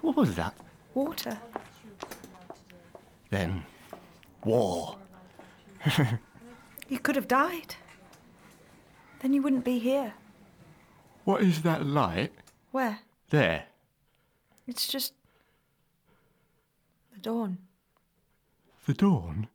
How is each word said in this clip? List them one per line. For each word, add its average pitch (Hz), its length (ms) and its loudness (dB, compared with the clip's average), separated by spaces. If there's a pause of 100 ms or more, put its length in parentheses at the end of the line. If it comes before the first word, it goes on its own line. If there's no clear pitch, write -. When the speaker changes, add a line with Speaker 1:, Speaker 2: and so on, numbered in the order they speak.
Speaker 1:
What 302 140 2
was 156 200 4
that? 85 180 -2 (400)
Speaker 2:
Water. 254 440 -4 (1900)
Speaker 1:
Then 92 340 -2 (800)
war. 92 540 0 (880)
<laughs> 147 120 2 (920)
Speaker 2:
You 262 100 -4
could 277 180 0
have 240 100 -4
died. 320 480 0 (1400)
Then 262 140 2
you 277 80 4
wouldn't 269 240 2
be 247 120 2
here. 247 360 0 (1120)
Speaker 1:
What 196 160 4
is 165 220 4
that 160 220 2
light? 127 460 2 (400)
Speaker 2:
Where? 240 280 -2 (300)
Speaker 1:
There. 92 360 2 (1000)
Speaker 2:
It's 247 220 -6
just 269 260 -6 (2000)
the 208 60 -20
dawn. 214 380 -4 (1300)
Speaker 1:
The 143 80 0
dawn? 107 600 2